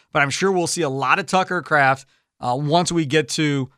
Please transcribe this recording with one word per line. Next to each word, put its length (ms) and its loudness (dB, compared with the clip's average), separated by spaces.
but 100 2
I'm 80 0
sure 200 0
we'll 160 0
see 160 -4
a 60 0
lot 300 0
of 80 -4
Tucker 340 -2
Kraft, 460 2
uh, 180 -2
once 320 2
we 140 0
get 260 0
to 480 -2